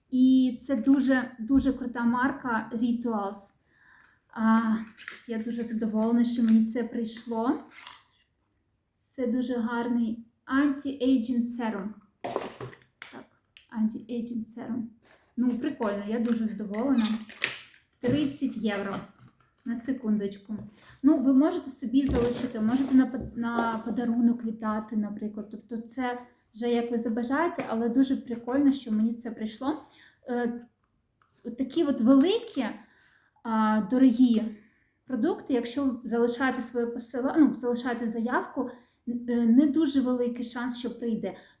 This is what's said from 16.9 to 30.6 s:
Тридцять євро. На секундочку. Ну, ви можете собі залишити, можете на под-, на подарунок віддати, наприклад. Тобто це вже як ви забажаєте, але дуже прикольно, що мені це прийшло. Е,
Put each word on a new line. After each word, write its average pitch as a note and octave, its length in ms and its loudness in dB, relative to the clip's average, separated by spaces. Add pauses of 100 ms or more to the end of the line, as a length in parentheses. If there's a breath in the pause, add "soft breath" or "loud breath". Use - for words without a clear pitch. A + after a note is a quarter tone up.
Тридцять C4+ 560 0
євро. G3+ 380 -2 (680)
На A#3 100 -6
секундочку. G#3 800 -4 (480 loud breath)
Ну, D4 140 6
ви C4 160 4
можете D#4+ 360 2
собі C4 380 0
залишити, A#3+ 520 0
можете C4 360 2
на C4 100 8
под-, - 320 -8
на A#3 480 -2
подарунок A#3 600 0
віддати, A3 520 -4
наприклад. G#3 540 -6
Тобто A3+ 260 -12
це B3 440 -6 (320 soft breath)
вже A#3 160 -4
як A#3+ 220 0
ви A#3+ 60 0
забажаєте, B3+ 720 -2
але A3+ 200 0
дуже C4+ 260 2
прикольно, C4 560 0
що - 200 -4
мені A3 220 2
це A#3 180 -10
прийшло. C4 540 -6 (440 loud breath)
Е, A#3+ 360 -4 (920)